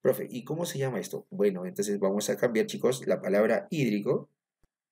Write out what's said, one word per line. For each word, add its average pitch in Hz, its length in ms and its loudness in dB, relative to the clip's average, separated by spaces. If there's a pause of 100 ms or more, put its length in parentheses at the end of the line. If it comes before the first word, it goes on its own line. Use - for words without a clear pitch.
Profe, - 280 0
¿y 123 140 -10
cómo 165 220 -4
se 143 140 -6
llama 131 200 -2
esto? - 320 -8
Bueno, 95 360 0
entonces 101 320 -2
vamos 98 320 0
a 101 60 2
cambiar, 110 300 2
chicos, 123 400 0
la 92 140 2
palabra 104 500 2
hídrico. 127 600 0 (600)